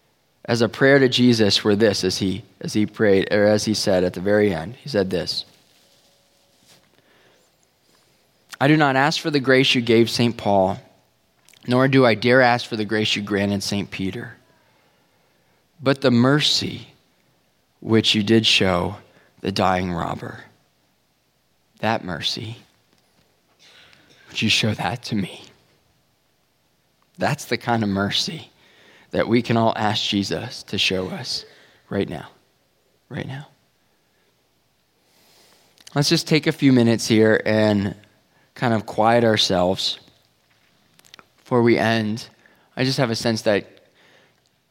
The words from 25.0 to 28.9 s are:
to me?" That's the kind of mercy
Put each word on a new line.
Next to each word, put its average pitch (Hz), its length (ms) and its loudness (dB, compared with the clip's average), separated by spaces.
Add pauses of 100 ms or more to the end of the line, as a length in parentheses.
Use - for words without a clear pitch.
to - 100 -8
me?" - 300 -8 (1700)
That's 127 280 -4
the 117 120 -4
kind 117 280 -2
of 101 40 -2
mercy 98 640 -4 (600)